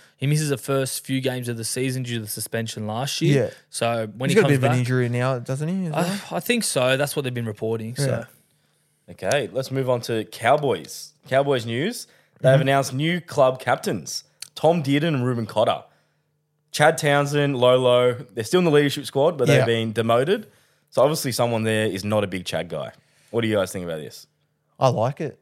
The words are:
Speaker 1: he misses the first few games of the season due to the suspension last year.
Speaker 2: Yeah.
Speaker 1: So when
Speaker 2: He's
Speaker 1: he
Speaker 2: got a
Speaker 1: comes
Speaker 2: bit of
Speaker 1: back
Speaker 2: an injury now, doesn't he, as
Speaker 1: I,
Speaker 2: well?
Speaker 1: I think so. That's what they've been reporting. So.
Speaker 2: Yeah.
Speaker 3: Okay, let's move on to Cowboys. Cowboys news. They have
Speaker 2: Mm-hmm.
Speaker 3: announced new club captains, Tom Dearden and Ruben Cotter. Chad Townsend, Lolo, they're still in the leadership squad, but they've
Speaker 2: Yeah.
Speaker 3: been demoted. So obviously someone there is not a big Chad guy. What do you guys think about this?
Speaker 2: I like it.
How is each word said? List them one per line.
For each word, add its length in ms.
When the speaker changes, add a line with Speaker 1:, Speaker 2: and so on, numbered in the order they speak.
Speaker 1:
he 100
misses 220
the 80
first 500
few 140
games 280
of 100
the 60
season 380
due 120
to 80
the 40
suspension 600
last 340
year. 240
Speaker 2:
Yeah. 60
Speaker 1:
So 480
when 140
Speaker 2:
He's 80
Speaker 1:
he 40
Speaker 2:
got 60
a 0
Speaker 1:
comes 40
Speaker 2:
bit 40
of 60
Speaker 1:
back 100
Speaker 2:
an 60
injury 320
now, 280
doesn't 300
he, 200
as 40
Speaker 1:
I, 100
Speaker 2:
well? 180
Speaker 1:
I 80
think 240
so. 320
That's 180
what 80
they've 120
been 120
reporting. 500
So. 100
Speaker 2:
Yeah. 180
Speaker 3:
Okay, 420
let's 180
move 200
on 120
to 220
Cowboys. 880
Cowboys 380
news. 400
They 80
have 120
Speaker 2:
Mm-hmm. 80
Speaker 3:
announced 260
new 260
club 400
captains, 640
Tom 280
Dearden 260
and 180
Ruben 200
Cotter. 360
Chad 260
Townsend, 580
Lolo, 580
they're 100
still 160
in 40
the 60
leadership 340
squad, 320
but 120
they've 100
Speaker 2:
Yeah. 80
Speaker 3:
been 260
demoted. 540
So 120
obviously 300
someone 320
there 220
is 180
not 200
a 20
big 180
Chad 240
guy. 240
What 120
do 60
you 80
guys 160
think 120
about 140
this? 280
Speaker 2:
I 100
like 320
it. 220